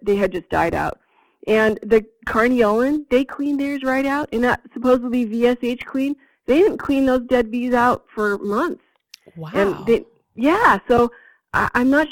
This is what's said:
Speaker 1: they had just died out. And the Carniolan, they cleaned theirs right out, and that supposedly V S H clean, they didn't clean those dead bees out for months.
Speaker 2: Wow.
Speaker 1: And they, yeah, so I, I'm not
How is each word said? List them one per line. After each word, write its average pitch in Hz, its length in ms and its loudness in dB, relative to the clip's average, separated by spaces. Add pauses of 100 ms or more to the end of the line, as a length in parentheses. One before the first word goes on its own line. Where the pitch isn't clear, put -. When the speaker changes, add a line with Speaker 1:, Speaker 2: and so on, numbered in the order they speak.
Speaker 1:
they 202 100 2
had 196 160 0
just 180 180 -10
died 165 240 0
out. 156 260 -4 (460)
And 220 340 2
the 214 240 2 (220)
Carniolan, 240 840 2
they 262 160 2
cleaned 285 340 -4
theirs 277 240 -4
right 262 220 -2
out, 277 260 -4
and 233 120 -2
that 247 180 0 (120)
supposedly 247 520 0
V 233 220 0
S 247 140 2
H 247 240 -6
clean, 277 300 -4 (300)
they 262 140 4
didn't 403 180 2
clean 269 280 0
those 254 220 2
dead 247 220 0
bees 247 240 -4
out 247 400 0
for 208 260 -2
months. 233 440 -4 (520)
Speaker 2:
Wow. 160 180 -14
Speaker 1:
And 196 340 -2
they, 226 180 2 (300)
yeah, 294 520 2
so 240 240 4 (420)
I, - 200 0
I'm 247 160 2
not 302 220 2